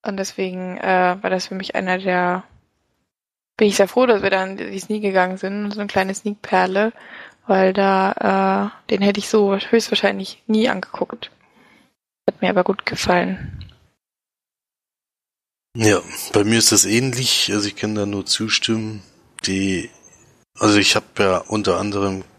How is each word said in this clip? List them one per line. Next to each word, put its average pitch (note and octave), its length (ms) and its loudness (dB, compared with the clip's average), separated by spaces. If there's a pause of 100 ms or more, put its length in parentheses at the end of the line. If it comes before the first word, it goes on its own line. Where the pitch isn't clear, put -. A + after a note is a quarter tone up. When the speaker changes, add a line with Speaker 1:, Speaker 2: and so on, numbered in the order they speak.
Speaker 1:
Und G3 140 -6
deswegen, F#3 600 -6
äh, F#3 420 4
war F#3 100 -2
das F#3 180 -2
für G3 60 -8
mich F#3+ 200 -8
einer F#3 240 -2
der, F3+ 460 -2 (1120)
bin G#3+ 120 4
ich G3+ 80 0
sehr G3 120 4
froh, B3+ 180 4
dass G#3 160 4
wir G3 80 0
da F#3+ 140 2
in F#3+ 120 -8
die F#3+ 220 -8
Sneak G#3+ 240 -6
gegangen F#3+ 340 0
sind, G3+ 360 -6
so G#3+ 80 -8
eine G3+ 80 -6
kleine G3 260 0
Sneak-Perle, G3 760 0 (540)
weil F#3+ 260 4
da, G3 1000 2 (140)
äh, - 40 -8
den G3 120 0
hätte G3+ 180 2
ich - 80 -10
so G3+ 280 2
höchstwahrscheinlich G3 920 -2
nie A3 220 2
angeguckt. - 600 -6 (1000)
Hat - 140 -6
mir F#3 80 0
aber F#3+ 140 2
gut - 220 -4
gefallen. F3+ 760 -2 (2000)
Speaker 2:
Ja, G#2 240 4 (320)
bei G#2 120 4
mir A2+ 140 2
ist - 140 4
das - 120 4
ähnlich, B2 680 0
also G#2 160 -2
ich - 80 -10
kann G#2+ 180 -4
da G#2 120 -2
nur G2+ 200 -6
zustimmen. A2 760 -4 (440)
Die, F#2+ 440 -2 (680)
also G#2+ 200 4
ich - 180 4
hab - 220 -4
ja F#2+ 200 4
unter G2 400 -2
anderem G2 460 -2 (140)